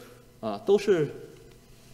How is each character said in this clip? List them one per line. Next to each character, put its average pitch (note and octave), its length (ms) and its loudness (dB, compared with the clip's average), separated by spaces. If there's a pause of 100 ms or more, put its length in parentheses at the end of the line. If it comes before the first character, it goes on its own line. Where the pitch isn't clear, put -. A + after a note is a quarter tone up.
(400)
啊， G#2 260 -8
都 G3+ 140 4
是 F3 280 2 (880)